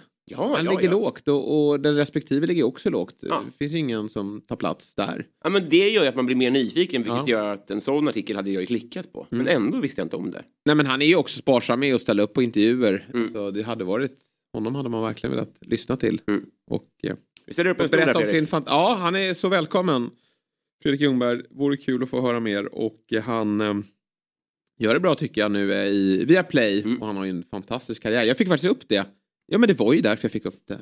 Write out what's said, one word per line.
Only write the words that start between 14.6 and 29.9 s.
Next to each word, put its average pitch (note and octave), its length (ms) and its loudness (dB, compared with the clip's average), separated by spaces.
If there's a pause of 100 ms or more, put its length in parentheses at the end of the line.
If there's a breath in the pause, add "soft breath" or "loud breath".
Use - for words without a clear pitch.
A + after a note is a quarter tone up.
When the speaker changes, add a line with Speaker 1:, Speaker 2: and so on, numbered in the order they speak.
Speaker 2:
hade C3+ 140 -6
man A2+ 120 -4
verkligen A2+ 340 -6
velat - 260 -6
lyssna - 360 -4
till. G#2+ 300 0
Speaker 1:
Mm. G2+ 180 -4 (260)
Speaker 2:
Och, - 160 -6 (160)
eh, F#2+ 120 -6 (300)
Speaker 1:
Vi - 80 -18
ställer F3 160 0
upp F3 100 -2
en F3 40 2
Speaker 2:
och D#3+ 40 0
Speaker 1:
stol D#3 120 2
där, - 60 4
Speaker 2:
berätta C3 140 4
om A#2 60 2
Speaker 1:
Fredrik. D3+ 240 0
Speaker 2:
sin E3 100 0
fant-, C#3 80 -4
ja, F3+ 320 2
han F3 160 -2
är F#3+ 180 -2
så F#3 160 -2
välkommen. E3+ 600 0 (760)
Fredrik C#3 180 0
Ljungberg, B2 480 2
vore C#3+ 280 -2
kul B2+ 260 -2
att B2+ 60 -6
få B2 120 -2
höra A#2+ 180 0
mer. G#2 360 -2
Och, - 380 -4
eh, A2 100 0
han, G#2+ 380 -2
eh, G#2 120 0 (1040)
gör A2+ 140 2
det D3 60 2
bra F3 160 2
tycker - 260 -4
jag G#2 100 0
nu, G2+ 220 0
eh, G2+ 140 -2
i F#2+ 380 2
Viaplay. B2+ 580 2
Speaker 1:
Mm. A#2 180 -2
Speaker 2:
Och G#2+ 60 -6
han G#2 100 -6
har F#2+ 80 -6
ju F#2+ 60 -4
en F2 120 -6
fantastisk A2 600 -10
karriär. A2+ 200 0
Jag A2 140 2
fick G#3 100 2
faktiskt E3+ 240 2
upp - 180 -2
det. G2 160 2 (420)
Ja, F3+ 100 0
men A#3 100 6
det G3+ 120 4
var A2+ 140 4